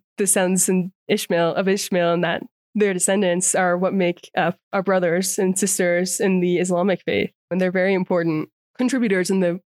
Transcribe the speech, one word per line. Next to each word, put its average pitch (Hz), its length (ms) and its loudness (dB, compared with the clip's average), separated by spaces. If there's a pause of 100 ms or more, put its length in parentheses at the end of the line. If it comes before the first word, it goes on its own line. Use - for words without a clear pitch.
(180)
the 202 100 -2
sons 185 400 0
and 185 240 0 (160)
Ishmael, 170 480 0
of 190 100 -2
Ishmael 190 460 0
and 170 120 0
that 170 180 -2 (340)
their 202 180 2
descendants 180 600 0
are 180 220 2
what 180 180 -2
make 175 420 -2
up 175 200 0 (160)
our 196 100 -2
brothers 180 560 0
and 190 200 0
sisters 185 640 0
in 190 200 2
the 175 180 2
Islamic 180 440 0
faith. - 300 -2 (180)
And 180 100 -2
they're 185 120 0
very 185 220 0
important 170 540 -2 (300)
contributors 226 520 0
in 190 100 2
the 175 260 0